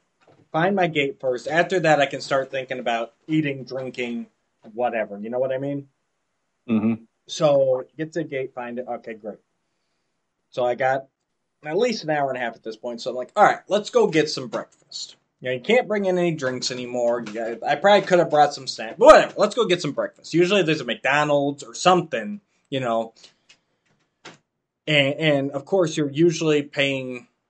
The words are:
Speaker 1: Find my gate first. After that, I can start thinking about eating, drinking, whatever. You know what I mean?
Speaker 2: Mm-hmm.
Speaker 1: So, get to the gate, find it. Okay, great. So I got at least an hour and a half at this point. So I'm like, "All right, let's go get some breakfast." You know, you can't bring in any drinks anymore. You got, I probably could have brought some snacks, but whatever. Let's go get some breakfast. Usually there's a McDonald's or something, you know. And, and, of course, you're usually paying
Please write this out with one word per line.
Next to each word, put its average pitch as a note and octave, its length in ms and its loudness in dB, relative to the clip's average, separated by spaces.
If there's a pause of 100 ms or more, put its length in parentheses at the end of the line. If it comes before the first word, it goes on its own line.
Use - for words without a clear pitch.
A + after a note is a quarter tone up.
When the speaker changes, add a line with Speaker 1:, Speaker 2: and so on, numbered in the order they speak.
(520)
Speaker 1:
Find F3+ 240 0
my F3+ 120 2
gate C#3 340 -2
first. B2+ 260 -2
After F3 340 2
that, D3+ 200 4
I C#3 60 2
can C#3 140 -6
start C3+ 300 -2
thinking C3 280 -6
about A#2 340 -4 (140)
eating, C#3+ 360 0
drinking, B2 600 -8 (480)
whatever. G#2+ 460 -4
You A2 100 -10
know B2 100 -4
what C3 140 -2
I C3 60 -4
mean? C#3 280 -6 (800)
Speaker 2:
Mm-hmm. A2 360 0 (240)
Speaker 1:
So, C3+ 560 2 (140)
get D#3+ 160 -8
to F3 60 -4
the D#3 60 -4
gate, C3 300 -6
find A#2+ 240 -10
it. - 80 -8
Okay, A#2 260 -10
great. G#2 240 -12 (1120)
So B2 160 -4
I B2 100 0
got C3+ 320 -2 (580)
at D#3 120 -4
least A#3+ 280 0
an D3+ 60 -6
hour C#3+ 180 0
and B2 80 -6
a - 20 -6
half A#2 160 -6
at - 80 -20
this A2+ 140 -12
point. A#2+ 240 -10
So C3 80 -8
I'm A#2 80 -6
like, B2+ 180 -10
"All G#3 80 6
right, C3+ 240 4
let's G3+ 220 -2
go A3+ 180 2
get D#3 220 2
some C3 180 -8
breakfast." - 720 -12 (240)
You B2+ 80 -6
know, - 60 0
you E3+ 40 -6
can't A3 300 2
bring G3+ 160 -2
in F#3 120 0
any F3 160 2
drinks C3 380 -4
anymore. A#2+ 560 -2
You G#2 60 -12
got, A#2 340 -6
I C#3+ 80 2
probably G3+ 320 4
could F3+ 120 4
have E3 100 4
brought D3 240 4
some C3+ 140 -14
snacks, A#2 300 -10
but G#3 80 4
whatever. G3+ 320 8
Let's G3+ 180 0
go A3+ 100 0
get F3 160 0
some D3 100 -4
breakfast. - 420 -8
Usually F3+ 300 4
there's D#3 180 0
a B2+ 40 -10
McDonald's C#3+ 800 0
or A#2 120 -20
something, C3 640 0 (300)
you C3+ 100 -4
know. A2+ 340 -2 (1700)
And, C#3+ 280 4
and, C#3+ 360 0
of C#3 140 -10
course, F3 320 0
you're D3 120 0
usually D#3 540 2
paying C3+ 640 -4 (220)